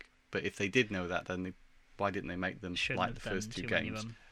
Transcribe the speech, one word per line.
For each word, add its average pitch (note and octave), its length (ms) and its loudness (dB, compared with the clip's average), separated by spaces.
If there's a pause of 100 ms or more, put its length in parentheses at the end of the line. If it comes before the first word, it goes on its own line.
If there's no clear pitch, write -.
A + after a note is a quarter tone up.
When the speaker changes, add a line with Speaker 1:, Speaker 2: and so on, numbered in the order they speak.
(320)
Speaker 1:
But - 140 0
if G2 100 -2
they G2+ 140 0
did A2 200 6
know F#2 200 0
that, F2+ 160 0
then F#2 180 -2
they, F#2 100 -4 (440)
why G2+ 140 2
didn't F#2 180 -2
they F2+ 80 -4
make F#2 240 -2
them F2+ 140 -4
Speaker 2:
Shouldn't - 240 0
Speaker 1:
like F#2 100 4
Speaker 2:
have - 60 -6
Speaker 1:
the - 140 -6
first G#2 220 -2
Speaker 2:
done - 120 -6
Speaker 1:
two E2 40 -4
Speaker 2:
too F#2+ 60 0
many E2+ 160 4
of A2 60 -6
Speaker 1:
games? G#2+ 80 -4
Speaker 2:
them. A2+ 120 -8 (160)